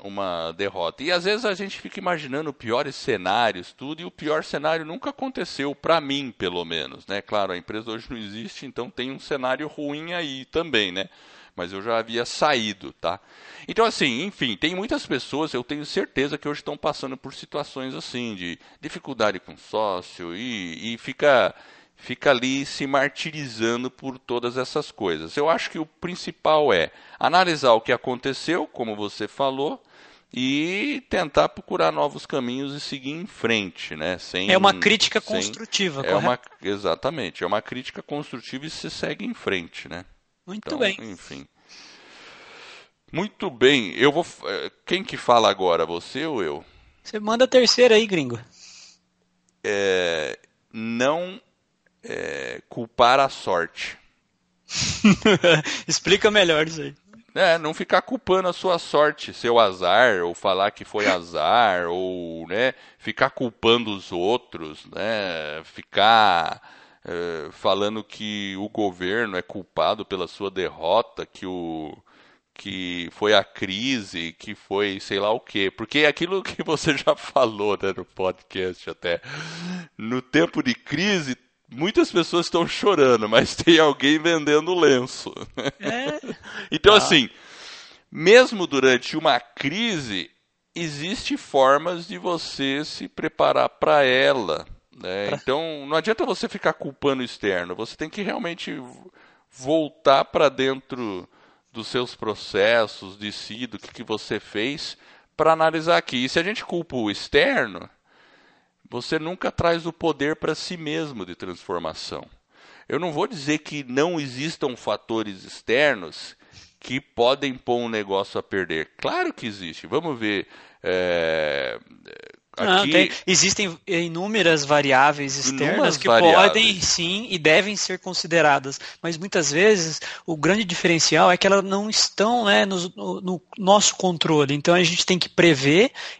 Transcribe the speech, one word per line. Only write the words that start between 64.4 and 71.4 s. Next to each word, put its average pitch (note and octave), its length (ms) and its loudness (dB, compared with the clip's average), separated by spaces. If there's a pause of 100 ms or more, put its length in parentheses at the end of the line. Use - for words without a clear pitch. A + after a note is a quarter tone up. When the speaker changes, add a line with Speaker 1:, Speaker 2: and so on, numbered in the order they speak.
Speaker 1:
né, E2+ 800 -6
ficar, G2+ 960 4 (420)
é, E2+ 480 -8
falando G#2 540 -2
que G#2 520 -10
o G#2 120 -8
governo G2 640 -2
é F2+ 60 -2
culpado F#2+ 640 -2
pela F2+ 240 -6
sua G2 200 -8
derrota, F2 760 -2
que - 200 -18